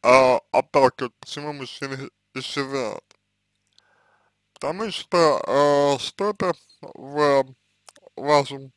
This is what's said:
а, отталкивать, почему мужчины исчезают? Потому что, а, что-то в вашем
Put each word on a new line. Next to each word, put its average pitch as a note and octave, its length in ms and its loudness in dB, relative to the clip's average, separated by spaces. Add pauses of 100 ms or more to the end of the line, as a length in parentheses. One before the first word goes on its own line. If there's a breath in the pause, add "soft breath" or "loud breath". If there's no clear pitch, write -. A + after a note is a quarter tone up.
а, B2+ 360 6 (120)
отталкивать, C3 680 2
почему D3 340 -12
мужчины C3+ 560 -12 (240)
исчезают? C3 680 -6 (1500)
Потому F#3 380 -8
что, E3 500 2 (540)
а, B2+ 40 -8
что-то G3 540 -4 (280)
в C#3+ 640 0 (720)
вашем C#3 600 0